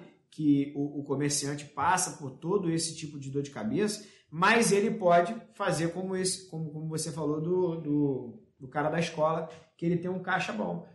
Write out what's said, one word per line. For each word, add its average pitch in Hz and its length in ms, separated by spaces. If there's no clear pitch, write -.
que 143 460
o, 143 240
o 135 40
comerciante 143 640
passa 165 520
por 135 140
todo 175 380
esse 165 260
tipo 143 240
de 135 120
dor 143 100
de 139 80
cabeça, 143 580
mas 196 420
ele 202 200
pode 175 440
fazer 165 400
como 185 220
esse, 185 320
como, 160 240
como 156 160
você 160 240
falou 151 300
do, 175 360
do, 139 640
do 131 80
cara 147 220
da 160 100
escola, 160 500
que 175 100
ele 170 120
tem 175 120
um 185 120
caixa 180 300
bom. 180 440